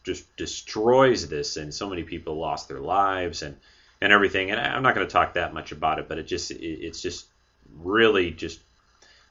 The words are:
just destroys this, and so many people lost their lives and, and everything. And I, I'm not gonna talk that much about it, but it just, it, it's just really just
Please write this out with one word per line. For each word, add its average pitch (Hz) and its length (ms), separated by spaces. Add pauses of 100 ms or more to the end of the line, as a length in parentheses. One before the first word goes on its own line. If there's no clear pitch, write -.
just - 340
destroys 113 920
this, 73 300
and 76 160
so 104 120
many 90 160
people 80 360
lost 76 280
their 67 140
lives 92 600
and, 71 120 (460)
and 101 100
everything. 98 400
And 110 80
I, 123 100
I'm 131 140
not 123 120
gonna 95 120
talk 85 280
that 82 180
much 76 180
about 78 280
it, 73 100
but 78 100
it 78 80
just, - 240
it, - 140
it's 82 380
just - 240 (560)
really 98 480
just 82 280 (720)